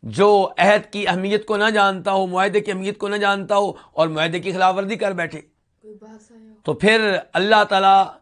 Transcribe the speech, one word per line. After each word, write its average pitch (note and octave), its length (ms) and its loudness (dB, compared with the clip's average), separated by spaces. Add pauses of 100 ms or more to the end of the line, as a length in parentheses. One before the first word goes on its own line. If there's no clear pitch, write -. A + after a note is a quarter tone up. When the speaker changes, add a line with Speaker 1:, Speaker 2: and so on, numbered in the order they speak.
Speaker 1:
جو G3 520 2
عہد G3+ 360 2
کی G3+ 140 -6
اہمیت G3 380 -2
کو G#3+ 120 -4
نہ G#3+ 120 2
جانتا G3 420 0
ہو، G3 160 0
معاہدے F#3+ 320 0
کی G#3 120 -8
اہمیت G3 260 -6
کو G3+ 100 -8
نہ G3+ 80 -4
جانتا G3+ 420 0
ہو G3+ 160 0 (180)
اور D#3+ 160 0
معاہدے D#3+ 320 -4
کی F#3 120 -8
خلاف F#3 260 2
ورزی G3 180 -4
کر G3 160 -4
بیٹھے، E3 300 -8 (400)
Speaker 2:
کوئی G#3+ 200 -20
باہر G#3+ 160 -20 (100)
سے - 60 -20
آیا - 160 -20
ہو۔ - 40 -20 (100)
Speaker 1:
تو D3+ 100 -4
پھر G#3 440 2 (160)
اللہ G#3 300 2
تعالیٰ G3 420 4 (160)